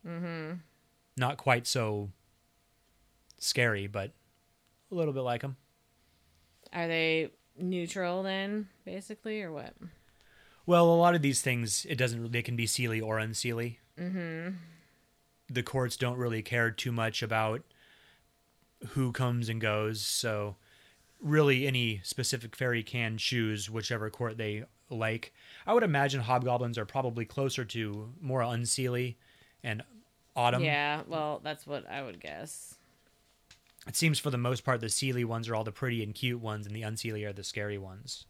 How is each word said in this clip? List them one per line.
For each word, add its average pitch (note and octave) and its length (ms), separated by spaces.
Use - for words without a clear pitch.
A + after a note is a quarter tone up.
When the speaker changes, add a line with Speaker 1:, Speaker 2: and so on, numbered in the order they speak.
Speaker 1:
Mm-hmm. E3+ 500
Speaker 2:
Not B2+ 220
quite B2 280
so G#2+ 440
scary, A2 480
but G2+ 240
a F#3+ 40
little D#3+ 180
bit C3 80
like A#2+ 220
'em. C#3 120
Speaker 1:
Are E3+ 140
they D#3+ 440
neutral F3+ 640
then, G3 460
basically, G#3+ 560
or E3+ 100
what? C#3+ 220
Speaker 2:
Well, E3+ 180
a E3+ 100
lot F3 200
of E3 80
these C#3 180
things, A#2+ 480
it D#3 80
doesn't, A#2 340
they A#2 120
can B2 120
be A#2 120
seelie A2+ 360
or A2 140
unseelie. A#2 600
Speaker 1:
Mm-hmm. F3 560
Speaker 2:
The B2 140
courts B2+ 340
don't B2 200
really A#2 260
care A#2 280
too A#2+ 200
much A2+ 320
about A2 400
who C3 220
comes A#2+ 380
and A2+ 100
goes, G#2+ 420
so G#2 540
really C#3+ 480
any A#2 360
specific A#2 520
fairy A#2+ 280
can A2+ 340
choose G#2+ 520
whichever A2 420
court A2+ 260
they G#2+ 260
like. A2+ 440
I G#3 60
would A#3 100
imagine C#3 380
hobgoblins B2 560
are A2 80
probably A#2+ 400
closer C3+ 400
to G#2+ 560
more C3 200
unseelie B2 720
and A2+ 200
autumn. B2 280
Speaker 1:
Yeah, D3 440
well, D3+ 360
that's D3+ 240
what C#3+ 220
I B2 140
would F#2+ 180
guess. E2+ 540
Speaker 2:
It - 80
seems D#3+ 240
for D3 100
the B2+ 80
most B2 260
part B2+ 160
the A2 80
seelie B2 380
ones A2+ 240
are A#2 60
all A2 80
the A2+ 80
pretty A#2 320
and G#2 120
cute A#2+ 240
ones, G#2+ 280
and G#2 80
the A2+ 80
unseelie G#2+ 440
are G2+ 60
the G2 100
scary G#2 360
ones. G2 500